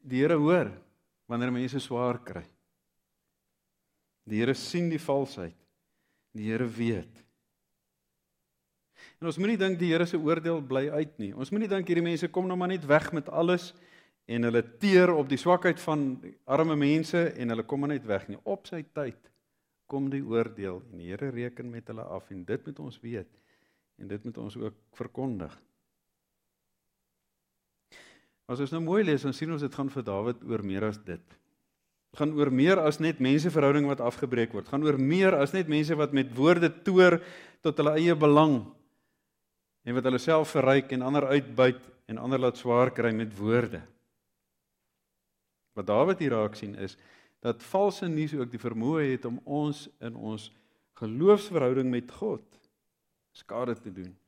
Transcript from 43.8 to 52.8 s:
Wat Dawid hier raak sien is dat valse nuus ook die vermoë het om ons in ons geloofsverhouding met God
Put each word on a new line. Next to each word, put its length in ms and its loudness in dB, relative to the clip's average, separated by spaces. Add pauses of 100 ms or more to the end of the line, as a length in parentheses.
Wat 100 -6
Dawid 320 2
hier 160 0
raak 240 -2
sien 160 -10
is 220 -10 (440)
dat 300 -4
valse 400 0
nuus 240 -2
ook 160 -4
die 100 -10
vermoë 520 -2
het 160 -6
om 180 -8
ons 400 -4 (160)
in 160 -10
ons 300 -10 (500)
geloofsverhouding 880 2
met 300 -4
God 240 -6 (880)